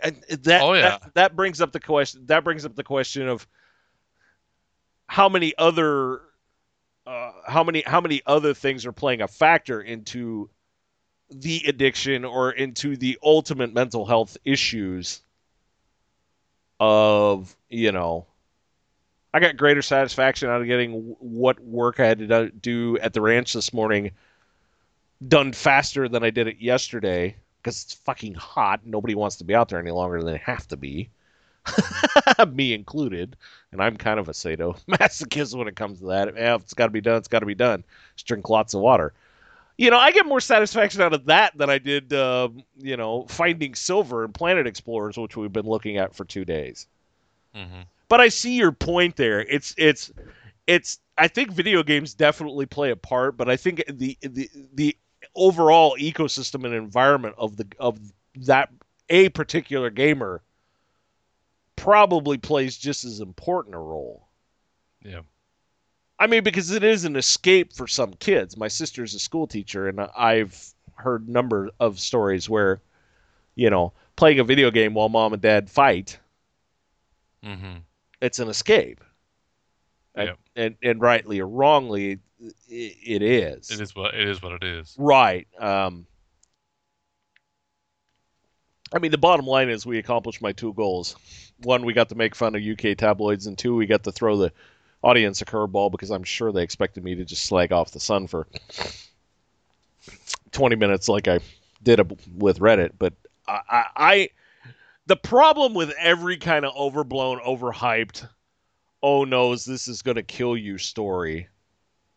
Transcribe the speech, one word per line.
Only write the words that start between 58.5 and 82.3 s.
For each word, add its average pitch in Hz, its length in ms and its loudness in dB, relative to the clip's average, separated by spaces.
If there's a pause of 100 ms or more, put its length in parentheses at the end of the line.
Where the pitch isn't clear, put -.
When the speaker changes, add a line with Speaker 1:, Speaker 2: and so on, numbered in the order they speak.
Speaker 1:
a 185 200 8
particular 139 600 -4
gamer 123 500 0 (1300)
probably 170 640 4
plays 135 400 -2
just 139 260 -8
as 110 160 -12
important 104 540 -8
a 85 40 -12
role. 76 480 -12 (760)
Speaker 2:
Yeah. 92 160 -16 (960)
Speaker 1:
I 208 100 2
mean, 226 160 2
because 180 260 -2
it 214 120 -2
is 214 220 4
an 151 120 -4
escape 180 580 2
for 127 120 -12
some 104 280 -4
kids. 113 420 -2
My 107 120 -6
sister's 117 460 -10
a 101 40 -12
school 160 280 -6
teacher, 98 400 -8
and 95 140 -6
I've 113 720 0 (220)
heard 117 340 -4
a - 20 -10
number 113 480 -2
of 107 220 -2
stories 98 480 -2
where, 101 320 2 (720)
you 123 140 4
know, 92 240 2 (240)
playing 156 220 6
a 123 60 4
video 131 260 4
game 107 240 2
while 110 160 0
mom 110 240 2
and 101 80 -6
dad 104 260 4
fight, 110 500 2 (1300)
Speaker 2:
Mm-hmm. 95 320 -16 (460)
Speaker 1:
it's 127 160 -2
an 117 100 -6
escape. 104 560 0 (1120)
And, 107 140 -6
Speaker 2:
Yeah. 90 60 -10 (300)
Speaker 1:
and, 110 180 -4
and 117 200 0
rightly 110 360 2
or 92 80 -4
wrongly, 113 720 0 (220)